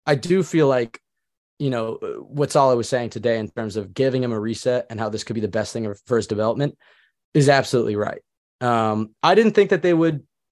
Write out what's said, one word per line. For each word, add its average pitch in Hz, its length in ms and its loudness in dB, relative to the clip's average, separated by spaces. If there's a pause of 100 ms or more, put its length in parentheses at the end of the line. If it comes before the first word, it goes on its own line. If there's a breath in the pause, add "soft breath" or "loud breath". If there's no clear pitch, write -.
I 151 80 2
do 180 300 0
feel 156 240 2
like, 123 340 -2 (580)
you 139 100 -4
know, 113 260 -4
uh, 69 260 -10
what 143 300 -4
Saleh 135 260 4
was 113 100 -2
saying 120 220 -2
today 113 300 -2
in 107 100 -6
terms 110 280 -8
of 95 160 -8
giving 131 300 0
him 120 80 -2
a 110 80 -4
reset 117 500 -2
and 110 100 -8
how 113 100 -4
this 107 140 -6
could - 100 -8
be 110 80 -4
the 107 60 0
best 104 260 -4
thing 110 180 -6 (140)
for 123 120 0
his 104 100 -2
development 110 500 -2 (560 soft breath)
is 143 160 4
absolutely 127 460 2
right. - 260 -6 (400)
Um, 110 600 0
I 170 140 4
didn't 214 180 6
think 202 180 4
that 180 100 2
they 175 120 2
would, 165 300 0 (280)